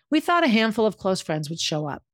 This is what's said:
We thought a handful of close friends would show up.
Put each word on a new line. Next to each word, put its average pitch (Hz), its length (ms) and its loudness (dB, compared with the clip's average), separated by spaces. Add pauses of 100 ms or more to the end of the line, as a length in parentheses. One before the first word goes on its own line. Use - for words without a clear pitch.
We 302 100 2
thought 339 260 2
a - 20 4
handful 220 380 2
of 208 120 0
close 190 240 -2
friends 156 280 -4
would 165 100 -10
show 151 280 -4
up. 139 160 -10 (100)